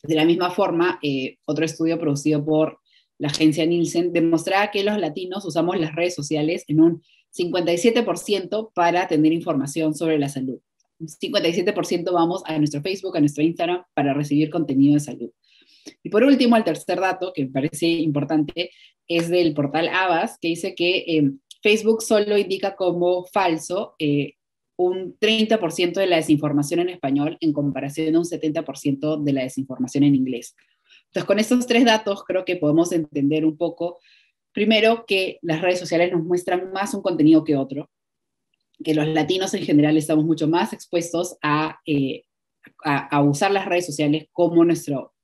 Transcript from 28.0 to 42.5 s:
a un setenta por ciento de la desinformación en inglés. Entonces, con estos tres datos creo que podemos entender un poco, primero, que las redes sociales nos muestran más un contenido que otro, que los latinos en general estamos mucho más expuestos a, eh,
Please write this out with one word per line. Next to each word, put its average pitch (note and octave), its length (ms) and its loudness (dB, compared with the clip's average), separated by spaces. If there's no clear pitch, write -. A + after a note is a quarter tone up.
a E3 40 4
un E3+ 80 0
setenta D#3+ 360 -4
por - 140 -10
ciento D3 400 -2
de C#3+ 160 -2
la C3 100 0
desinformación C3 640 -2
en C#3+ 100 6
inglés. B2+ 400 -2
Entonces, - 180 -6
con C#4+ 140 2
estos A#3+ 280 2
tres A#3+ 180 4
datos G#3+ 400 2
creo F#3 200 -2
que F3+ 120 -2
podemos E3 360 2
entender D#3 540 0
un D#3 100 0
poco, E3+ 420 -6
primero, A3 540 2
que F#3+ 340 -2
las D#3+ 220 -2
redes F3+ 160 0
sociales F3 340 0
nos E3 120 0
muestran F3+ 480 -2
más G3 220 -4
un G3+ 60 -4
contenido D#3 440 6
que D3+ 120 0
otro, C3+ 320 -6
que D#3 100 0
los D3+ 140 2
latinos D#3+ 480 0
en G3 80 -4
general D3+ 340 4
estamos D#3 280 2
mucho D#3 240 0
más F3+ 240 0
expuestos F3 720 -6
a, D#3 440 -2
eh, C#3 380 -2